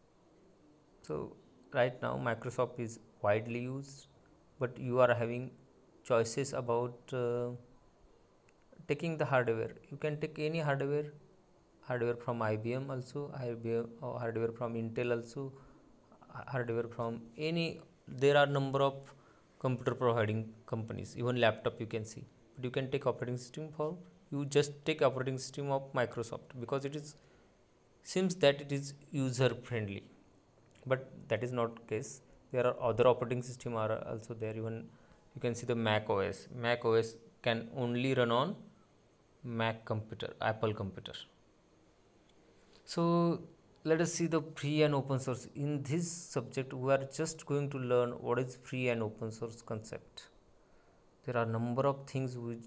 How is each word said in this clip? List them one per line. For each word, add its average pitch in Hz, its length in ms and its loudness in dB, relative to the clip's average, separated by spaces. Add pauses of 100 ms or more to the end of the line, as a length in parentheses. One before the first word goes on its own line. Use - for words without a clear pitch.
(1000)
So - 340 -8 (380)
right 127 280 2
now 123 160 -2
Microsoft 123 600 -2
is 113 200 -6 (220)
widely 113 400 2
used, 131 460 -8 (520)
but 127 180 -2
you 123 220 0
are 123 140 10
having 120 380 -2 (520)
choices 120 500 2
about, 123 600 -2
uh, 120 360 0 (1400)
taking 156 300 -2
the 147 80 0
hardware. 117 460 2 (180)
You 139 80 -12
can 151 220 -2
take 151 200 -6
any 156 200 0
hardware, 143 460 0 (760)
hardware 120 340 0
from 120 260 -4
I 110 160 2
B 113 160 -2
M 135 180 -4
also, 139 420 -8
I 123 200 -6
B 113 180 -4
M, 117 180 0 (120)
or 123 180 -6
hardware 117 320 0
from 117 240 -4
Intel 117 400 0
also, 131 380 -6 (840)
h-, - 120 -12
hardware 117 400 0
from 117 340 -4 (160)
any, 165 440 -2 (260)
there 139 300 6
are 143 80 8
number 139 360 2
of 139 140 2 (640)
computer 127 360 0
providing 113 540 2 (160)
companies, 110 520 -6
even 123 220 0
laptop 113 400 4
you 120 60 -4
can 110 200 -4
see. - 180 -14 (320)
But 127 100 -8
you 123 60 -4
can 135 200 -2
take 135 140 0
operating 123 320 -2
system 151 380 -10
for, 160 220 -2 (320)
you 143 160 -2
just 143 400 2
take 156 160 2
operating 131 360 2
system 139 340 -4
of 135 220 -2
Microsoft 120 640 -2
because 135 260 -2
it 139 100 -4
is, 151 200 -10 (840)
seems 185 340 0
that 139 240 4
it 143 120 -8
is 139 220 -4 (180)
user 131 380 2 (140)
friendly, 104 400 -4 (840)
but 131 240 0 (200)
that 110 140 0
is 127 100 -4
not 117 340 -2
case. 117 340 -4 (300)
There 123 160 4
are 123 140 2
other 120 260 6
operating 123 340 4
system 123 340 -6
are 110 300 0
also 117 280 -8
there. 110 220 -6
Even 113 300 -6 (500)
you 131 60 -12
can 120 140 0
see 120 100 -8
the 120 100 2
Mac 107 340 2
O 98 100 4
S. 95 340 -2
Mac 120 300 0
O 113 100 6
S 113 220 4 (260)
can 117 340 0
only 123 380 0
run 120 180 4
on 143 240 2 (880)
Mac 113 420 -2
computer, - 560 -6
Apple 110 320 0
computer. - 400 -8 (1700)
So 170 560 4 (420)
let 160 180 4
us 165 120 2
see 165 140 2
the 156 140 2 (140)
free 151 280 4
and 147 120 6
open 135 240 2
source. 123 360 -4
In 143 280 -2
this 170 280 0
subject, 131 600 -4
we 131 180 2
are 135 120 4 (100)
just - 320 -4
going 143 260 0
to 139 60 -6
learn 123 340 4
what 120 280 -2
is 127 240 -4
free 127 260 -2
and 117 140 2
open 110 280 -4
source 113 300 -8
concept. - 680 -10 (960)
There 123 120 -2
are 117 80 4
number 117 420 0
of 139 200 -2
things 131 300 -2
we 117 300 -6